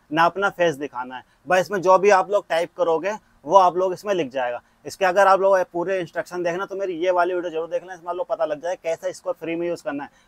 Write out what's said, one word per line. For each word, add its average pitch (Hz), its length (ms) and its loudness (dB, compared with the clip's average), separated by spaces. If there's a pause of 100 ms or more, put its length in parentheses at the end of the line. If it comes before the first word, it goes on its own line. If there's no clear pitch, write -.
(100)
ना 160 140 2
अपना 190 260 0
face 170 240 0
दिखाना 127 420 -10
है, 120 80 -16 (240)
बस 180 120 4
इसमें 185 220 -2
जो 185 160 6
भी 196 120 4
आप 185 200 4
लोग 202 180 0
type 170 280 -2
करोगे, 170 400 0 (280)
वो 170 120 4
आप 180 200 6
लोग 185 160 0
इसमें 196 220 -4
लिख 160 160 -2
जाएगा। 120 300 -4 (260)
इसके 165 180 -6
अगर 190 220 4
आप 190 140 6
लोग 190 180 4 (140)
पूरे 175 280 -4
instruction 175 420 -8
देखना, 175 240 -4
तो 190 100 -10
मेरी 190 180 -6
ये 175 160 -2
वाली 180 240 2
video 175 160 -4
जरूर 160 180 -6
देखना, 175 260 -8
इसमें 175 160 -18
आप 175 60 -4
लोग 180 100 -6
पता 160 180 -4
लग 151 180 -4
जाए 175 140 -4
कैसे 170 340 -6
इसको 180 220 -8
free 165 240 -8
में 170 120 -4
यूज़ 170 160 -6
करना 143 200 -8
है। 127 60 -18 (180)